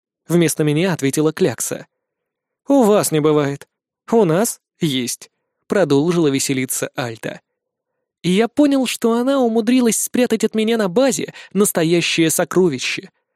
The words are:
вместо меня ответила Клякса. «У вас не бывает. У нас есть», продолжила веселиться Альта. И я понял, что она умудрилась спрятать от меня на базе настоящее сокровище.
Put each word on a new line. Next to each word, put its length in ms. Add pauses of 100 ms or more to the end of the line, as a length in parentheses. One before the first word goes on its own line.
(280)
вместо 360
меня 280
ответила 400
Клякса. 540 (840)
«У 140
вас 260
не 80
бывает. 480 (460)
У 120
нас 360 (180)
есть», 540 (340)
продолжила 600
веселиться 680
Альта. 460 (840)
И 80
я 180
понял, 380
что 280
она 260
умудрилась 600
спрятать 440
от 100
меня 220
на 120
базе 440 (200)
настоящее 800
сокровище. 800 (260)